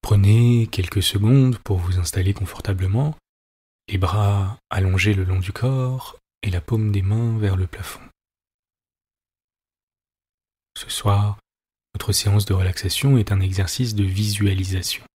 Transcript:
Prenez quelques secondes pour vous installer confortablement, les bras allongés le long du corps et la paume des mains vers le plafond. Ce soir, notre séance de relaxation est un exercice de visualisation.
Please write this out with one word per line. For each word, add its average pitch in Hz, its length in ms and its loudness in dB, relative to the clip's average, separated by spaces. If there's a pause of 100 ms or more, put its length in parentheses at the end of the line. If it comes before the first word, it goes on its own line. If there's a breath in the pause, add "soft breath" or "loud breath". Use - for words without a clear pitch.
Prenez 113 640 4
quelques - 340 -4
secondes 123 580 4
pour 98 180 -2
vous 90 200 0
installer 92 360 0
confortablement, 98 800 -2 (720)
les 98 100 -4
bras 98 640 0 (100)
allongés 95 440 0
le 95 100 0
long 92 160 0
du 92 140 -6
corps 127 680 -4 (220)
et 107 80 -4
la 87 100 -2
paume 107 320 -2
des 98 100 0
mains 113 360 0
vers 101 180 0
le 92 100 0
plafond. - 360 -12 (2750)
Ce - 120 -16
soir, 101 500 0 (540)
notre - 180 -6
séance 101 340 2
de - 80 -2
relaxation 95 640 0
est 104 140 0
un 98 80 2
exercice 95 560 -2
de 101 80 2
visualisation. 95 1120 -2